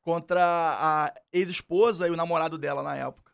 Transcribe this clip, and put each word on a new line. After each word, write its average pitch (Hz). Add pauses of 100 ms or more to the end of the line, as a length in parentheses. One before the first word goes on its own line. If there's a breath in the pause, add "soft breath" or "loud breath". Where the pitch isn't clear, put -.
contra 170
a 156 (180)
ex-esposa 180
e -
o 170
namorado 160
dela 143
na 143
época. 131